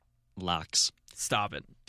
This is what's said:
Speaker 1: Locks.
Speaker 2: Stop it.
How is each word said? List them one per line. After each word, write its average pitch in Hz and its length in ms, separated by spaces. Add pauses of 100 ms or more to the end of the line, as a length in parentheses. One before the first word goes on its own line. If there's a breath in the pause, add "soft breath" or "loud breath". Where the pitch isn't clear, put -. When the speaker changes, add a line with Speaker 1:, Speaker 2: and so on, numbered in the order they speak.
(360)
Speaker 1:
Locks. 87 560 (220)
Speaker 2:
Stop 104 400
it. 73 100 (260)